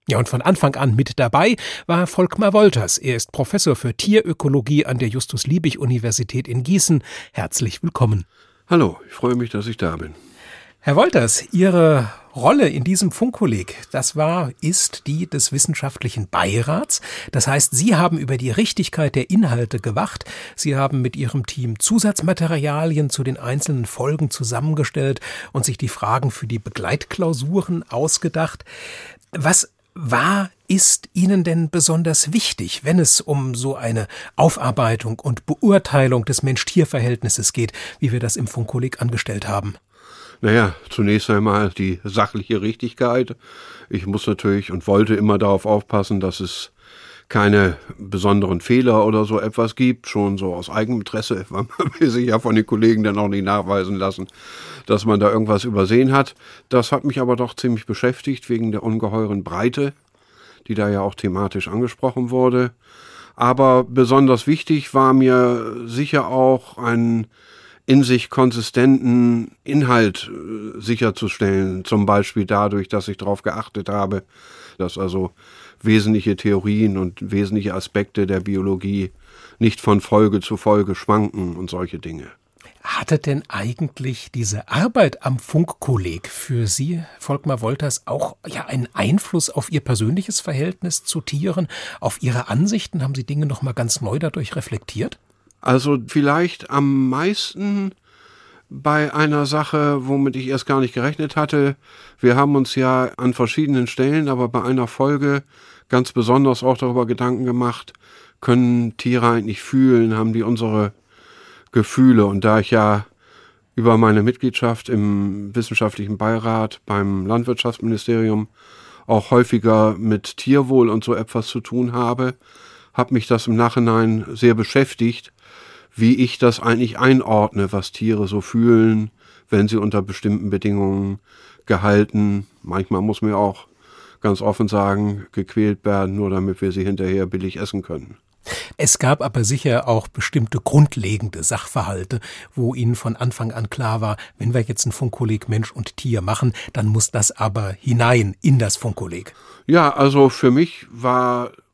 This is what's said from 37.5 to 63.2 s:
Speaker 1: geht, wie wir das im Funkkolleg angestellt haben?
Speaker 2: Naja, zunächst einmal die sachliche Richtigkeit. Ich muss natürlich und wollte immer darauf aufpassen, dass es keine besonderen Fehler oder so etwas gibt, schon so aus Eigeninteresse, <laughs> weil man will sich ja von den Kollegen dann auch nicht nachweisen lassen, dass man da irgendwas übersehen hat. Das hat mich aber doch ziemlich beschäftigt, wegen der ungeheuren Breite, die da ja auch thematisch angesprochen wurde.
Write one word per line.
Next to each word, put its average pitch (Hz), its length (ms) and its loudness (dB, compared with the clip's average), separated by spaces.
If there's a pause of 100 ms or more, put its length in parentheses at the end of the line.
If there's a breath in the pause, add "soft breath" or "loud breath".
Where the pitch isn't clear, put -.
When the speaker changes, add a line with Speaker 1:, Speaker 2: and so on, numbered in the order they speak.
Speaker 1:
geht, 113 200 -2 (280 loud breath)
wie 131 100 0
wir 120 80 -2
das 117 180 -2
im 120 120 -4
Funkkolleg 123 520 -6
angestellt 113 460 -4
haben? 101 300 -4 (640 loud breath)
Speaker 2:
Naja, 110 340 4 (160)
zunächst 104 400 2
einmal 104 400 2
die 92 320 -4
sachliche 104 580 -2
Richtigkeit. 117 760 -2 (520 loud breath)
Ich 90 160 -6
muss 101 220 -4
natürlich 101 460 -2
und 92 160 -6
wollte 104 260 4
immer 104 240 4
darauf 98 260 2
aufpassen, 104 540 0
dass 92 220 -4
es - 320 -10 (580 loud breath)
keine 101 480 4 (180)
besonderen 98 640 0
Fehler 120 460 4
oder 107 180 2
so 104 160 -2
etwas 110 360 -2
gibt, 127 300 0
schon 101 300 -2
so 95 180 -4
aus 87 140 -10
Eigeninteresse, 110 760 -4
<laughs> - 20 -18
weil 104 180 -6 (120)
man 170 200 -4
will 147 120 2
sich 123 160 -2
ja 113 120 2
von 113 160 0
den 110 120 4
Kollegen 113 360 2
dann 101 140 0
auch 104 120 0
nicht 98 160 -2
nachweisen 98 520 -2
lassen, 95 300 -4 (580 loud breath)
dass 104 220 0
man 104 120 4
da 101 120 4
irgendwas 107 340 0
übersehen 113 480 4
hat. 139 220 2 (340 loud breath)
Das 123 240 2
hat 135 120 0
mich 139 160 -2
aber 123 160 2
doch 120 180 -4
ziemlich 120 320 -2
beschäftigt, 123 640 -4
wegen 113 200 -2
der 107 120 -4
ungeheuren 107 600 -2
Breite, 120 500 -2 (760 soft breath)
die 110 60 -6
da 104 160 0
ja 101 100 0
auch 98 140 -4
thematisch 95 540 -4
angesprochen 123 600 -4
wurde. 123 440 2 (640 loud breath)